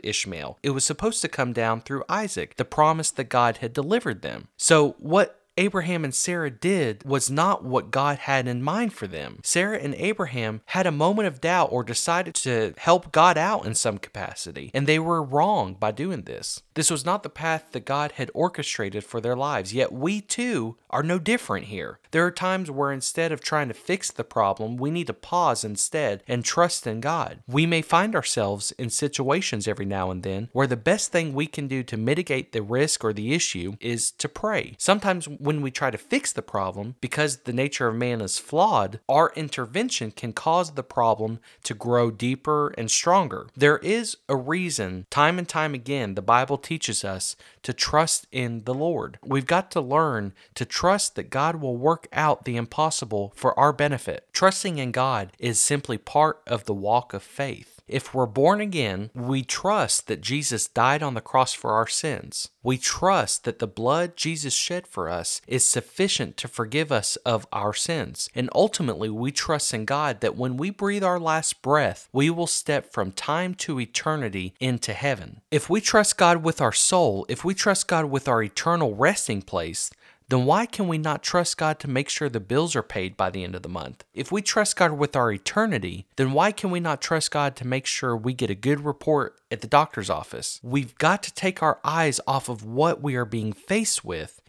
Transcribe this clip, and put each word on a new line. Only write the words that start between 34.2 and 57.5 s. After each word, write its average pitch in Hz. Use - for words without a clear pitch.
pray. 180
Sometimes 190
when 147
we 135
try 135
to 110
fix -
the -
problem, 101
because 139
the 120
nature 127
of 110
man 120
is 95
flawed, 139
our 147
intervention 143
can 113
cause 160
the 135
problem 113
to 120
grow 120
deeper 131
and 113
stronger. 165
There 143
is 214
a 139
reason, 127
time 156
and 170
time 156
again, 120
the 98
Bible 127
teaches -
us 95
to 131
trust -
in 117
the 127
Lord. 147
We've 135
got 180
to 175
learn 127
to 123
trust -
that -
God 156
will 131
work 156
out 151
the 120
impossible 117
for -
our 143
benefit. 139
Trusting 190
in 127
God 123
is 117
simply 139
part -
of 113
the 104
walk 107
of 101
faith. 113